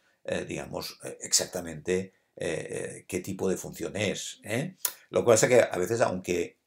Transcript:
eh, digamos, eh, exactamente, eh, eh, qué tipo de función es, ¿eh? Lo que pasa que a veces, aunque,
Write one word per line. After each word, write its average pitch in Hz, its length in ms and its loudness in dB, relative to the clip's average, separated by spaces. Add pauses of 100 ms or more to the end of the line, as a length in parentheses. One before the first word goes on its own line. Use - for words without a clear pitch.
(240)
eh, 90 200 -4
digamos, 78 600 -8
eh, - 160 -10
exactamente, 90 920 -2 (200)
eh, - 360 -4
eh, - 360 -10
qué - 140 -4
tipo 95 280 -4
de 90 80 0
función 80 400 -8
es, 95 460 -4
¿eh? 127 340 -6 (340)
Lo 98 100 2
que 95 60 0
pasa 117 200 8
que 123 140 8
a - 180 4
veces, 110 220 0
aunque, 92 680 0